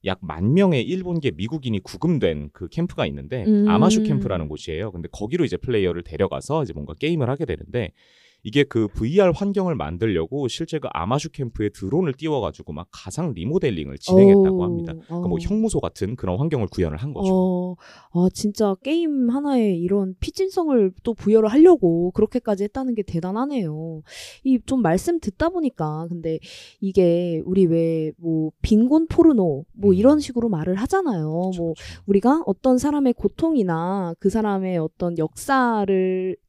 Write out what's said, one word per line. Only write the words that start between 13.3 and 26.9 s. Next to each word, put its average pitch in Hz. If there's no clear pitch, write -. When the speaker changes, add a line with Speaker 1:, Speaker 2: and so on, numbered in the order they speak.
Speaker 1:
리모델링을 87
진행했다고 190
Speaker 2:
오. 180
Speaker 1:
합니다. 170
그러니까 170
뭐 175
Speaker 2:
어. 165
Speaker 1:
형무소 202
같은 101
그런 92
환경을 143
구현을 78
한 131
거죠. 190
Speaker 2:
어, 180
아, 180
진짜 208
게임 285
하나에 247
이런 185
피진성을 311
또 233
부여를 220
하려고 196
그렇게까지 208
했다는 254
게 202
대단하네요. 170
이 262
좀 262
말씀 196
듣다 294
보니까 170
근데 165
이게 175